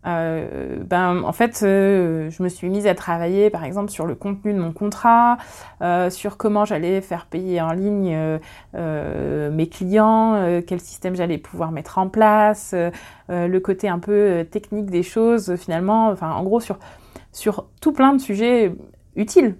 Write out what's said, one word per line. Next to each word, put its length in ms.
euh, 760
ben, 400
en 80
fait, 300
euh, 680
je 100
me 80
suis 200
mise 180
à 80
travailler, 560
par 120
exemple, 280
sur 160
le 80
contenu 360
de 60
mon 160
contrat, 640
euh, 260
sur 280
comment 280
j'allais 360
faire 260
payer 340
en 100
ligne, 440
euh, 240
euh, 800
mes 180
clients, 640
euh, 320
quel 140
système 360
j'allais 220
pouvoir 340
mettre 280
en 100
place, 640
euh, 160
euh, 180
le 120
côté 300
un 100
peu, 120
euh, 320
technique 460
des 140
choses, 520
finalement, 520
enfin, 240
en 100
gros, 180
sur, 200
sur 360
tout 120
plein 220
de 60
sujets 560
utiles 440